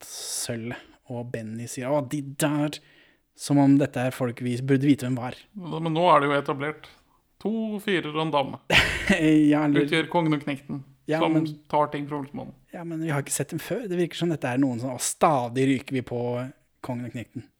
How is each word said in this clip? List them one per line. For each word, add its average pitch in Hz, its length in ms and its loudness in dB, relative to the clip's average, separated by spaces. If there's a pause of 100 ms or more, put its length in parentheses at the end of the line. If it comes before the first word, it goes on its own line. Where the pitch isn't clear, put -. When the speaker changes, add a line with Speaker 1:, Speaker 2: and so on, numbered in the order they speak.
Speaker 1:
sølvet, - 760 -8 (260)
og 120 240 -8
Benny 113 380 -8
sier 127 180 -8
«å, 147 160 2
de 143 160 -6 (160)
der», 147 460 0 (580)
som 143 220 4
om 139 180 8
dette 131 300 0
er - 20 0
folk 123 320 -4
vi 123 160 -2
burde 135 300 2
vite 131 180 2
hvem 127 140 -2
var. 123 160 -8 (180)
Speaker 2:
Men 160 400 -4
nå 165 160 2
er 151 80 10
det 143 140 2
jo 143 80 2
etablert. 143 480 -6 (520)
To 214 380 -4
fyrer 165 320 -2
og 156 100 -2
en 160 100 0
dame 143 280 0 (100)
Speaker 1:
<laughs> 156 840 4
Ja, 151 140 4
eller 147 180 4
Speaker 2:
utgjør 156 240 2
kongen 160 260 2
og 143 120 -2
knekten, 143 320 -6 (340)
Speaker 1:
Ja, 151 80 2
Speaker 2:
som 160 160 2
Speaker 1:
men 160 80 4 (240)
Speaker 2:
tar 147 240 2
ting 147 160 -6
fra 147 140 -6
Olsenmannen. 135 320 -12 (180)
Speaker 1:
Ja, 175 160 -12
men 160 160 -6
vi 165 80 -2
har 143 100 0
ikke - 140 -8
sett - 160 -4
dem 160 80 -6
før. 196 220 -6 (100)
Det 175 80 -2
virker 170 160 -2
som 170 160 0
dette 147 160 -2
er 127 160 0
noen 123 160 0
som, 131 160 -6
og 123 80 -8
stadig 131 640 2
ryker 135 300 0
vi 123 40 0
på 120 200 -6 (600)
kongen 123 260 -8
og - 20 -12
knekten. 117 320 -12 (160)